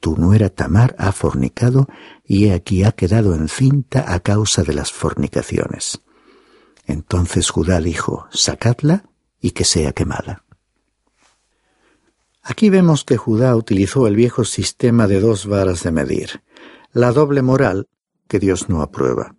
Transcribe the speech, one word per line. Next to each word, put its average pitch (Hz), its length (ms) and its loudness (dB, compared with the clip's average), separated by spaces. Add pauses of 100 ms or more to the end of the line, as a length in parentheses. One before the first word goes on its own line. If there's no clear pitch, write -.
"Tu 85 160 -4
nuera 95 320 4
Tamar - 500 0
ha 98 140 -2
fornicado, 120 720 0 (380)
y 98 220 2
he 98 60 4
aquí 90 300 0
ha 107 80 2
quedado 101 420 2
encinta 127 800 0
a 90 60 0
causa 101 440 0
de 78 100 -2
las 71 180 -6
fornicaciones." - 1080 -6 (840)
Entonces 87 640 -2
Judá 87 300 0
dijo, - 520 -6
"Sacadla - 760 -2 (300)
y 87 120 -4
que - 120 -4
sea 78 300 -2
quemada." - 500 -6 (2000)
Aquí - 220 2
vemos 180 340 4
que 127 140 0
Judá 117 380 2
utilizó 110 500 2
el 104 100 2
viejo 117 300 2
sistema 117 600 0
de 98 120 2
dos 104 280 0
varas 95 340 0
de 87 100 -2
medir, - 520 -4 (500)
la 123 180 2
doble 143 300 2
moral 127 460 0 (400)
que 110 100 -2
Dios 92 320 0
no 80 140 0
aprueba. 64 560 -4